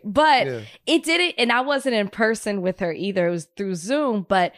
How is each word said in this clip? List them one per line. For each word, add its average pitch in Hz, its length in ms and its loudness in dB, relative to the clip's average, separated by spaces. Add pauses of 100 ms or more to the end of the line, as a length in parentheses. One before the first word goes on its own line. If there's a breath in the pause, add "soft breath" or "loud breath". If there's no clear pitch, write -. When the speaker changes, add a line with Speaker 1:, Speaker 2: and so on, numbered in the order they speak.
Speaker 1:
But 254 420 4
Speaker 2:
Yeah. 120 140 -6 (240 loud breath)
Speaker 1:
it 311 180 2
didn't, 339 340 0
and 240 140 2
I 240 100 2
wasn't 269 340 0
in 202 140 2
person 220 520 -2
with 180 180 -2
her 170 140 -2
either. 185 340 -2
It 175 40 0
was 170 140 -6 (120)
through 190 180 -4
Zoom, 214 540 -2
but 185 280 0